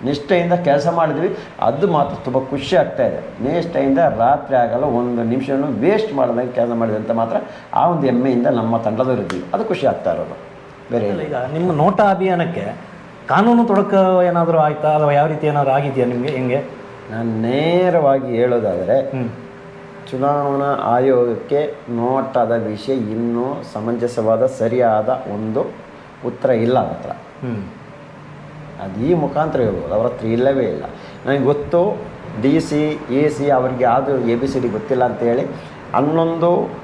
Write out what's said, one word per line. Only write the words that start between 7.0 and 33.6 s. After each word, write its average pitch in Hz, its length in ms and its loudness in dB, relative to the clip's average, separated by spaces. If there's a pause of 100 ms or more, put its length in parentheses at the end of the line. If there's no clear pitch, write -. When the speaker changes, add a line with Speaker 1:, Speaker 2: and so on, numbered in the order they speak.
Speaker 1:
ಮಾತ್ರ 113 260 0 (360)
ಆ - 160 4
ಒಂದು 165 120 0
ಹೆಮ್ಮೆಯಿಂದ 123 460 2
ನಮ್ಮ 117 300 0
ತಂಡದವರು 113 440 0
ಇದ್ದೀವಿ, 90 320 -6
ಅದು 208 120 -2
ಖುಷಿ 180 220 -2
ಆಗ್ತಾ 95 260 0
ಇರೋದು, 82 240 -6 (540)
ಬೇರೆ 113 180 0
Speaker 2:
ಅಲ್ಲ, 101 120 -2
Speaker 1:
ಏನಿಲ್ಲ. 143 240 -4
Speaker 2:
ಈಗ 135 80 -6
ನಿಮ್ಮ 175 180 0
ನೋಟಾ 190 380 4
ಅಭಿಯಾನಕ್ಕೆ 175 680 0 (520)
ಕಾನೂನು 226 380 6
ತೊಡಕು 190 580 4
ಏನಾದರೂ 170 340 2
ಆಯ್ತಾ, 151 320 2
ಅಥವಾ 151 220 4
ಯಾವ 143 160 4
ರೀತಿ 156 200 0
ಏನಾದರೂ 143 240 2
ಆಗಿದೆಯಾ 131 360 2
ನಿಮಗೆ, 123 220 -2
ಹೆಂಗೆ? 127 340 0 (480)
Speaker 1:
ನಾನು 113 300 -2
ನೇರವಾಗಿ 143 960 2
ಹೇಳೋದಾದರೆ, 117 760 2
Speaker 2:
ಹ್ಮ್. 123 180 -4 (840)
Speaker 1:
ಚುನಾವಣಾ 139 720 0
ಆಯೋಗಕ್ಕೆ 123 920 2 (160)
ನೋಟದ 123 600 0
ವಿಷಯ 113 420 -2
ಇನ್ನೂ 117 680 -2 (120)
ಸಮಂಜಸವಾದ 113 720 0
ಸರಿಯಾದ 110 640 2
ಒಂದು 110 520 -2 (640)
ಉತ್ತರ 123 240 -8
ಇಲ್ಲ 120 300 2
ಅವ್ರ 87 100 -2
ಹತ್ರ. - 200 -10
Speaker 2:
ಹ್ಮ್. - 540 -10 (1160)
Speaker 1:
ಅದು 95 180 -8
ಈ 143 140 2
ಮುಖಾಂತರ 151 480 0
ಹೇಳ್ಬೋದು, 90 320 0
ಅವ್ರ 110 120 2
ಹತ್ರ 120 200 -4
ಇಲ್ಲವೇ 127 380 2
ಇಲ್ಲ. 80 200 -2 (420)
ನನಗೆ 139 180 2
ಗೊತ್ತು, 170 540 2 (440)
ಡಿ 143 180 4
ಸಿ, 151 400 -2 (120)
ಎ 147 180 4
ಸಿ 143 200 -2
ಅವ್ರಿಗೆ 127 340 2